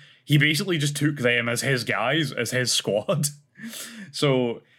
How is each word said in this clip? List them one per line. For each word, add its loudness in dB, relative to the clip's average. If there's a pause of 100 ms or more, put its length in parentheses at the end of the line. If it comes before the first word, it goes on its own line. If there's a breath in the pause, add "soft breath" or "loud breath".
(260 loud breath)
he 6
basically 2
just 0
took 0
them 2
as -2
his 0
guys, 0
as -4
his 0
squad. 0
<laughs> -20 (760 loud breath)
So 0 (180 soft breath)